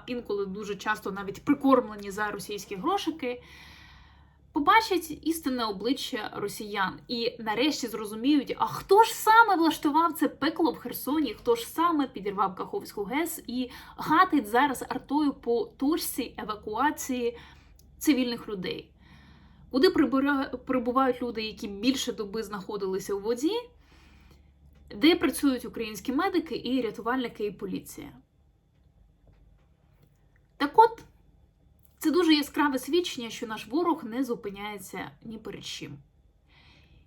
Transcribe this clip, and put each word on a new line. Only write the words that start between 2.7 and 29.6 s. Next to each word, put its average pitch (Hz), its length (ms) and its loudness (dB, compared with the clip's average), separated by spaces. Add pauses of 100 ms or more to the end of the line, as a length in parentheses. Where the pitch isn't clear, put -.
грошики, 269 680 -4 (1080)
побачать 349 760 2
істинне 254 380 -2
обличчя 214 680 -4
росіян 202 720 -4
і 233 320 -2
нарешті 233 480 0
зрозуміють: 220 720 0
а - 60 0
хто 392 380 6
ж 466 100 0
саме 440 420 6
влаштував 320 580 4
це 269 160 2
пекло 320 420 0
в - 60 -4
Херсоні, 277 560 -2
хто - 220 0
ж - 120 -6
саме 320 400 2
підірвав 196 480 -2
Каховську 202 480 -8
гес 285 440 -4
і 247 220 -4 (280)
гатить 311 500 4
зараз 247 420 2
артою 285 440 0
по 233 320 -2 (120)
точці - 600 -2
евакуації 233 1000 -2 (600)
цивільних 247 520 0
людей. - 400 -8 (840)
Куди 269 180 6
прибира-, 269 680 2
прибувають 254 640 0
люди, 226 220 -4
які 220 240 -8
більше 226 460 0
доби 214 300 -6
знаходилися 202 680 -6
у 196 60 -2
воді, 240 340 0 (1400)
де 294 200 6
працюють 262 500 0
українські 214 460 -8
медики 339 540 0
і 254 160 0
рятувальники, 226 640 -4
і 208 60 -4
поліція. - 600 -10 (2500)